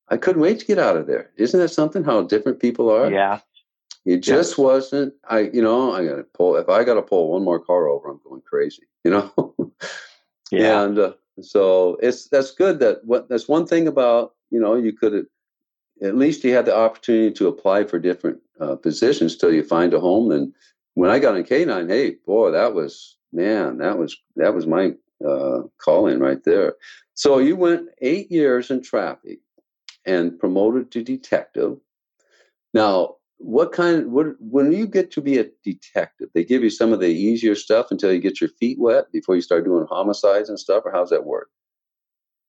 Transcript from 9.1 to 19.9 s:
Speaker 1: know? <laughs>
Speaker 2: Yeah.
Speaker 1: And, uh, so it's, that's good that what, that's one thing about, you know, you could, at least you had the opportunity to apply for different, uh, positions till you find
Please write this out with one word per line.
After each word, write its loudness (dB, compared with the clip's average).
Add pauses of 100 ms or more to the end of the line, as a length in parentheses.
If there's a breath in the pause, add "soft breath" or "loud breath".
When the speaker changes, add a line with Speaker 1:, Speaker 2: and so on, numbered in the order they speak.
Speaker 1:
know? -2
<laughs> -8 (800 loud breath)
Speaker 2:
Yeah. 2
Speaker 1:
And, -2
uh, 0 (280)
so 2
it's, -2
that's 0
good 0
that 2
what, -2
that's -4
one 0
thing 0
about, 0 (160)
you -2
know, 2
you -2
could, -2 (760)
at -4
least 0
you 2
had 4
the 2
opportunity 2
to 0
apply 0
for -4
different, -4 (220)
uh, -6
positions 0
till 2
you 2
find 0